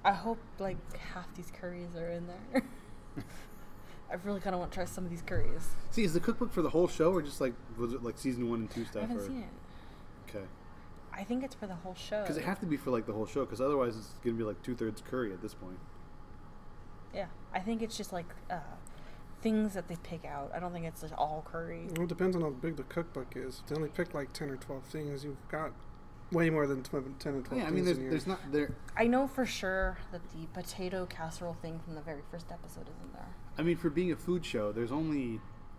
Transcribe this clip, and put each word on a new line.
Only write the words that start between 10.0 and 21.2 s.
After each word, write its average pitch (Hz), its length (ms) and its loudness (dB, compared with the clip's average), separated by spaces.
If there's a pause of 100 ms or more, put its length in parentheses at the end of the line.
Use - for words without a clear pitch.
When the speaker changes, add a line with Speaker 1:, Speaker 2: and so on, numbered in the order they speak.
Speaker 2:
Okay. 95 80 -6 (680)
Speaker 1:
I 196 100 -6
think 247 180 0
it's 262 120 -6
for 214 120 -8
the 190 80 -4
whole 180 200 -6
show. 214 320 -2
Speaker 2:
'Cause 151 100 0
it 156 80 -2
have 190 160 0
to 196 60 -2
be 151 100 2
for, 131 140 -2
like, 117 160 4
the 107 80 -2
whole 107 120 0
show, 139 200 2
'cause 113 160 -4
otherwise 131 340 4
it's 107 260 -10
gonna 117 140 2
be, 113 80 2
like, 104 180 -2
two-thirds 113 380 0
curry 120 320 -2
at 101 80 -8
this 107 140 -6
point. 92 240 -10 (1400)
Speaker 1:
Yeah, 190 120 -4 (280)
I 185 60 0
think 220 220 0
it's 220 140 -4
just, 202 160 -4
like, 170 140 -2 (240)
uh, 175 100 -2 (800)
things 214 340 4
that 175 120 -2
they 175 160 -6
pick - 220 -8
out. 143 280 -6
I - 60 -2
don't 175 140 -2
think 170 120 -4
it's 160 180 -6
just 160 120 -6
all 156 340 2